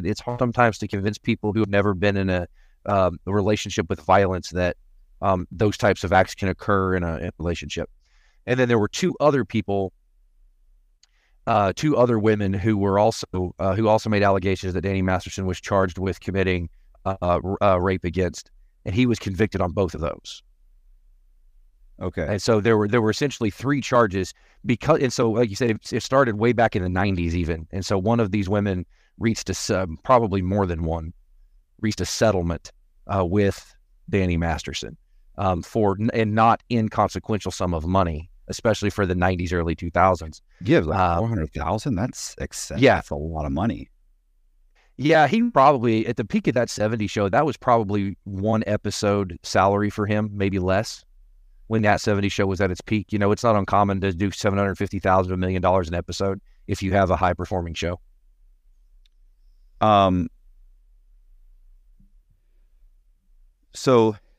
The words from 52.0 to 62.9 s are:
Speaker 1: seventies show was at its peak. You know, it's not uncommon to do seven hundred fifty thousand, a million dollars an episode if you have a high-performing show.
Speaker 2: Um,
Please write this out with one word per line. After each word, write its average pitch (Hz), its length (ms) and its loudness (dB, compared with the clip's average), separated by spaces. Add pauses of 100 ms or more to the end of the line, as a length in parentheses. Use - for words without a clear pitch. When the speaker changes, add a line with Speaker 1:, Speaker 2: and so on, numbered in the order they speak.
Speaker 1:
seventies 101 320 0
show 101 140 0
was 95 140 -2
at 95 100 2
its 90 100 -6
peak. - 320 -2
You 107 60 0
know, 101 120 2
it's 104 140 0
not 113 100 4
uncommon 98 460 2
to 98 120 0
do 92 200 -2
seven 98 260 0
hundred 98 180 0
fifty 101 220 -4
thousand, 92 340 2
a 92 40 -2
million 92 260 0
dollars 92 260 2
an 87 60 -4
episode 95 460 -4 (260)
if - 160 -6
you 92 100 -2
have 98 180 4
a 87 60 2
high-performing 87 580 -2
show. 85 260 -6 (1800)
Speaker 2:
Um, 95 480 4 (3500)